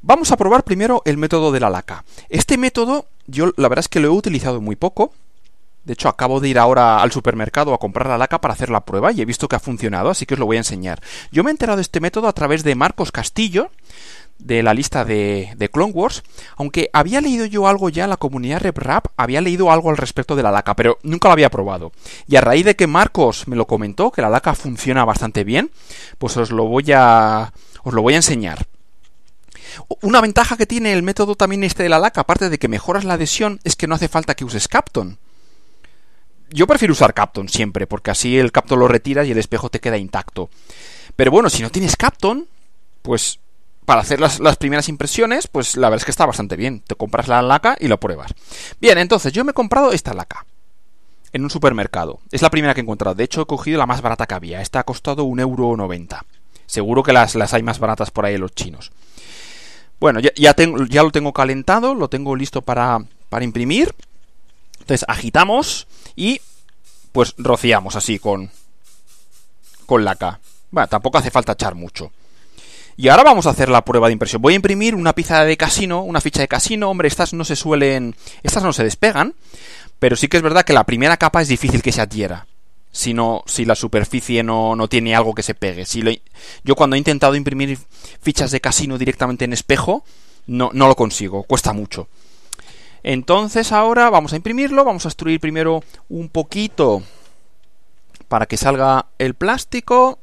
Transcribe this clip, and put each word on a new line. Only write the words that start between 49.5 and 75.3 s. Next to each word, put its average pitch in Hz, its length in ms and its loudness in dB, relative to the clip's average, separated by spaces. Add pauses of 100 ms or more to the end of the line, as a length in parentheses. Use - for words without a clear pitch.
he - 20 -6
comprado 254 380 2
esta 156 220 -4
laca - 320 -12 (880)
en 135 100 -4
un 143 60 -4
supermercado. 107 720 0 (100)
Es 131 100 -2
la 160 80 6
primera 151 240 2
que 123 60 -2
he 120 40 -6
encontrado. 101 300 -2
De 107 120 0
hecho, 160 160 -6
he 151 40 -2
cogido 151 320 -4
la 139 80 2
más 127 160 -2
barata 113 240 -4
que - 80 -8
había. 87 280 -10
Esta 127 180 -4
ha 123 60 -4
costado 143 400 -4
un 127 160 -4
euro 123 340 -2
noventa. 90 500 -8 (400)
Seguro 113 380 0
que 135 100 4
las, 117 220 6
las 107 180 -2
hay 117 80 2
más 113 180 -4
baratas 110 300 -2
por 104 160 -4
ahí 101 100 -2
en 95 60 -4
los 92 140 -10
chinos. - 360 -12 (1080)
Bueno, 131 200 4
ya, 135 160 4
ya 147 180 8
tengo, 156 320 2
ya 135 160 2
lo 156 100 4
tengo 147 220 -2
calentado, 185 600 0
lo 160 120 -2
tengo 139 280 -4
listo 135 260 -6
para, 123 420 -2 (260)
para 120 140 -4
imprimir. 123 520 -2 (840)
Entonces - 300 -2
agitamos 185 800 0 (280)
y 240 240 -2 (720)
pues 120 260 2
rociamos 113 580 0
así 104 240 -4
con, 98 320 -4 (1300)
con 113 200 4
laca. 95 340 -4 (300)
Bueno, 156 180 0
tampoco 120 300 0
hace 131 140 0
falta 117 220 0
echar 98 200 -4
mucho. 85 380 -14 (840)
Y 127 140 4
ahora 185 140 10
vamos 208 240 8
a - 20 6
hacer 127 200 2
la 120 140 6
prueba 120 240 4
de 117 60 4
impresión. 110 280 -4
Voy 147 120 6
a 196 40 4
imprimir 196 360 0
una 170 200 2
pieza 160 300 2